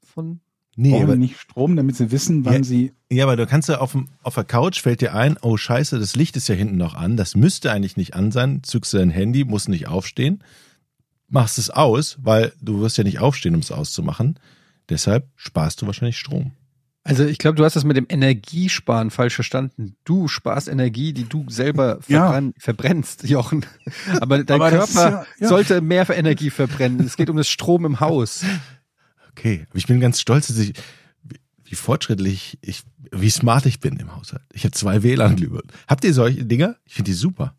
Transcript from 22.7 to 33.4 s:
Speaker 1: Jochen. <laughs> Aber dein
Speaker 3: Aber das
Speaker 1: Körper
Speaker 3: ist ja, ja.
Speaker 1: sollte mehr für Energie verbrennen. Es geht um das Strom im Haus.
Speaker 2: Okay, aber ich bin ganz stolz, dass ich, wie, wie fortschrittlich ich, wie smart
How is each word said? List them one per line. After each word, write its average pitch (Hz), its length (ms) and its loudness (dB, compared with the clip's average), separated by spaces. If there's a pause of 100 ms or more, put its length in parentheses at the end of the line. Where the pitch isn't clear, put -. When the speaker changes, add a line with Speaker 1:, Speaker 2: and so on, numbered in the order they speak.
Speaker 1:
Jochen. 139 380 0 (260)
<laughs> 185 300 -2
Aber 139 240 2
dein 143 160 2
Speaker 3:
Aber 160 100 4
das 185 220 2
Speaker 1:
Körper 170 160 6
Speaker 3:
ist 143 60 0 (240)
ja, - 0 -
ja. 208 80 0
Speaker 1:
sollte 185 340 4
mehr 175 240 2
für 175 80 -2
Energie 151 380 0
verbrennen. 131 500 -2
Es 127 160 -2
geht 165 120 0
um 156 80 -2
das 147 120 0
Strom 170 360 0
im 143 140 -2
Haus. 156 460 -2 (840)
Speaker 2:
Okay, 101 380 -4
aber - 80 -6
ich 92 100 -4
bin 123 140 4
ganz 120 180 2
stolz, 139 300 2
dass 113 80 -2
ich, 101 160 0 (500)
wie, - 140 -20 (260)
wie - 120 -14
fortschrittlich 98 880 -4
ich, - 220 -12 (280)
wie 98 180 0
smart 120 360 2